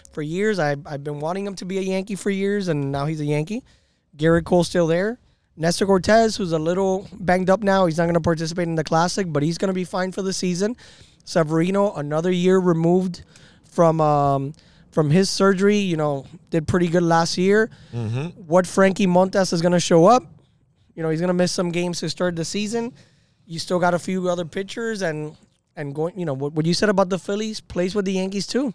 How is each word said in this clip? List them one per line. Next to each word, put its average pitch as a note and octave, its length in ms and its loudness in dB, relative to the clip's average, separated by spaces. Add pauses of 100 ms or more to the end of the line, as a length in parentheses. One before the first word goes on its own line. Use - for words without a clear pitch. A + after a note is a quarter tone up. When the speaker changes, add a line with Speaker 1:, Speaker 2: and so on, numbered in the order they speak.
(120)
Speaker 1:
for D#3 120 -8
years. F#3+ 340 -2
I've, D3 300 -2
I've C#3+ 160 -10
been D3 160 -8
wanting F3+ 260 -6
him G3+ 100 -8
to F#3+ 100 -12
be F#3+ 120 -6
a F#3+ 40 -2
Yankee F#3+ 340 -4
for G3+ 160 -4
years, G3 360 -2
and C#3+ 240 -2
now C#3 140 -2
he's D#3 160 -4
a D3 40 -4
Yankee. D3+ 380 -2 (540)
Gerrit E3 280 4
Cole's F3 220 4
still F3 200 2
there. F#3+ 320 0 (360)
Nestor E3+ 300 0
Cortez, G#3 520 4
who's F3+ 160 -2
a D#3+ 60 0
little F#3+ 480 0 (120)
banged F3+ 300 0
up G3 120 4
now, G3 240 4
he's D#3+ 120 0
not E3+ 80 2
gonna E3+ 160 2
participate E3 460 -2
in E3 80 -2
the D#3 80 0
Classic, F3+ 480 0
but C#3+ 120 0
he's E3 140 -2
gonna F#3+ 160 -2
be F#3 100 -2
fine F#3 280 -4
for G3+ 100 -8
the F#3+ 120 -4
season. F#3+ 420 -2 (500)
Severino, F3+ 680 0
another D#3 380 -2
year F#3 280 4
removed F3+ 640 0 (460)
from, E3 320 2
um, C#3+ 520 2 (380)
from D3+ 200 0
his F#3+ 180 4
surgery, G3 480 2
you F#3 200 0
know, C#3+ 280 -2 (240)
did D#3+ 180 -2
pretty F3 200 2
good F3 160 2
last E3 340 2
year. G3 320 2 (240)
Speaker 2:
Mm-hmm. A#2+ 540 -6
Speaker 1:
What F3 180 4
Frankie F#3+ 420 2
Montas F#3 460 2
is E3+ 80 0
gonna F3 180 2
show E3 260 6
up, B3 180 6 (720)
you E3 80 -8
know, D#3+ 60 -2
he's D#3+ 120 -2
gonna F3+ 120 0
miss F3+ 180 2
some F3+ 200 -2
games F3 280 -4
to E3 100 -6
start F3+ 260 -4
the E3 100 -4
season. A3 480 -6 (520)
You E3 140 -12
still F3+ 200 -2
got F3 140 2
a E3+ 60 -2
few F#3 300 -4
other F3 160 -2
pitchers G3+ 560 -8
and, D3+ 340 -6 (400)
and C#3+ 180 -10
going, D#3+ 260 -6
you F3 60 -4
know, D3 80 -4
what, C#3+ 200 -6
what D#3+ 120 0
you E3 80 2
said G#3 160 0
about F#3+ 200 2
the F#3 100 -2
Phillies G#3+ 420 -6
plays F#3+ 340 -4
with G3+ 100 -2
the G3 80 -2
Yankees F#3+ 340 -4
too. B3 280 -2